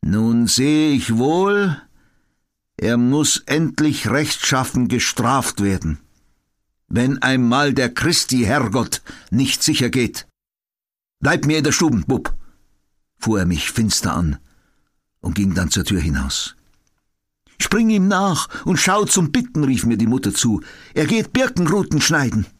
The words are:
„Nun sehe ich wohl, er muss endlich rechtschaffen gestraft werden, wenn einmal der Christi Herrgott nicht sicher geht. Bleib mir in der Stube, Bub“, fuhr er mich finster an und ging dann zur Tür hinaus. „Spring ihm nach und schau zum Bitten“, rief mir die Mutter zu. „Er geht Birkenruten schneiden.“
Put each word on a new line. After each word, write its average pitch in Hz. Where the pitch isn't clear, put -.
„Nun 113
sehe 151
ich 117
wohl, 185
er 117
muss 139
endlich 147
rechtschaffen 131
gestraft 123
werden, 90
wenn 127
einmal 131
der 123
Christi 131
Herrgott 120
nicht 131
sicher -
geht. -
Bleib 139
mir 156
in 147
der -
Stube, 123
Bub“, -
fuhr 110
er 87
mich 85
finster 104
an 80
und 82
ging 98
dann 85
zur 90
Tür 95
hinaus. 67
„Spring 220
ihm 202
nach 190
und 175
schau 202
zum 160
Bitten“, -
rief 131
mir 117
die 113
Mutter 113
zu. 107
„Er 151
geht 220
Birkenruten 180
schneiden.“ 123